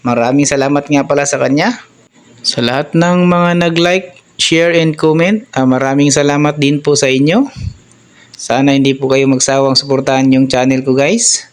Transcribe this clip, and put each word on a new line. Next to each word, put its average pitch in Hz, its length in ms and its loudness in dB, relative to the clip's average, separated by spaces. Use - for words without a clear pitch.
Maraming 123 480 0
salamat 143 400 -2
nga 143 160 0
pala 143 240 -2
sa 139 80 -4
kanya. 143 400 0
Sa - 240 -4
lahat 123 320 -2
ng 180 320 2
mga 175 400 2
nag-like, 175 560 -2
share, 170 400 0
and 160 240 0
comment, 170 560 0
ah, 135 80 0
maraming 135 480 2
salamat 147 480 0
din 143 240 0
po 147 160 0
sa 147 80 0
inyo. 147 400 2
Sana 139 400 0
hindi 135 160 2
po 135 160 -2
kayo 135 240 2
magsawang 135 480 0
suportahan 135 560 0
yung 131 160 2
channel 131 320 0
ko 135 80 -4
guys. 143 640 0